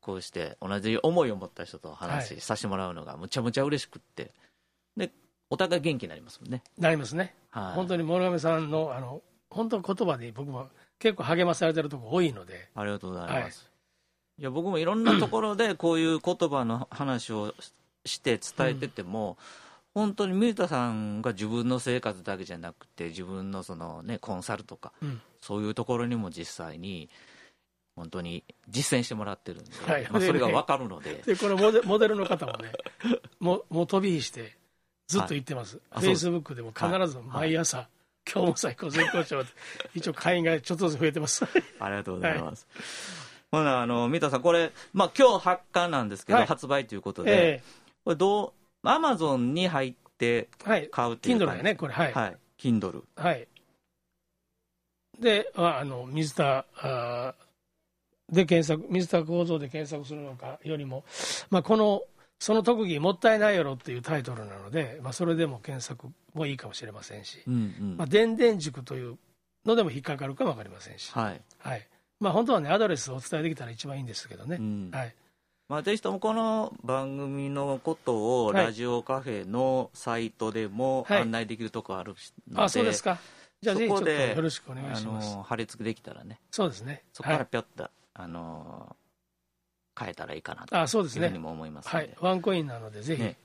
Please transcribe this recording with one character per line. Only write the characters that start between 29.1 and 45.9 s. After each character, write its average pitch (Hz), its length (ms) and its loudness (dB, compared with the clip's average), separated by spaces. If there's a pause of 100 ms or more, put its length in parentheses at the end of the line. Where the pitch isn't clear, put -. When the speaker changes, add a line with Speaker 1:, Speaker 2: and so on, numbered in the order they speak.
Speaker 1:
も 107 80 -6
ら 101 80 -6
っ 92 60 -8
て - 140 -12
る - 80 -12
ん - 40 -20
で、 - 60 -20 (140)
Speaker 2:
は 156 140 2
い。 120 120 -4
Speaker 1:
ま 214 80 4
あ、 - 20 8
そ 185 120 4
れ - 60 4
が 123 100 4
わ 139 160 4
か 139 120 2
る 131 120 -4
の 95 120 -10
で。 - 140 -8 (120)
Speaker 2:
で、 214 80 4
こ 202 140 0
の 196 80 4
モ 208 160 8
デ-、 220 100 8
モ 208 160 4
デ 220 80 8
ル 214 100 4
の 196 100 0
方 151 200 0
も - 120 -4
ね、 113 120 -10 (360)
Speaker 1:
<laughs> - 340 -2
Speaker 2:
も 175 160 4
う、 - 140 -6
も 170 140 2
う - 40 -2
飛 196 120 4
び 190 180 2
火 127 40 -2
し - 80 -6
て、 113 260 -14 (520)
ず 175 100 2
っ 208 40 4
と - 80 -2
言 143 100 -2
っ - 20 -12
て 143 140 -8
ま 120 80 -8
す。 - 120 -16
Speaker 1:
は - 60 -18
い。 - 80 -20
あ、 - 120 -4
そ 185 40 4
う 190 40 6
で 185 60 6
す。 165 120 0
Speaker 2:
Facebook 165 260 -2
で 120 80 -10
も 113 80 -10
必 - 160 -2 (220)
ず 131 180 -8
毎 156 320 0
朝、 156 200 0
Speaker 1:
は 123 60 -8
い。 - 20 -18
は - 20 -20
い。 - 40 -20 (380)
Speaker 2:
「今 190 140 2
日 175 60 6
も - 60 0
最 - 200 -2
高、 156 140 -6
絶 160 200 4
好 170 140 2
調」 139 160 -2
っ 127 40 -2
て。 127 60 -10 (440)
一 165 140 -4
応 160 60 0
会 180 240 2
員 170 60 2
が 165 160 4
ち - 100 -10
ょ 175 60 0
っ - 20 -8
と 185 120 4
ず 147 60 -2
つ 127 40 -4
増 160 60 4
え 151 60 4
て 160 60 -2
ま 151 80 -2
す。 - 180 0
Speaker 1:
<laughs> - 360 0
あ 98 80 -2
り 101 80 0
が 101 80 -4
と 95 80 -4
う - 40 -2
ご 90 40 -4
ざ 160 140 2
い - 60 -2
ま 80 140 -6
す。 - 180 -20
Speaker 2:
は - 100 -16
い。 - 20 -12 (640)
Speaker 1:
ほ 156 140 4
な、 131 160 4
あ 117 60 0
の、 120 220 2
水 165 180 2
田 139 40 4
さ 131 60 2
ん、 123 60 0
こ 170 100 8
れ、 170 180 4 (220)
ま 190 140 6
あ、 - 120 -2
今 247 220 10
日 - 20 -14
発 180 200 2 (100)
刊 175 180 4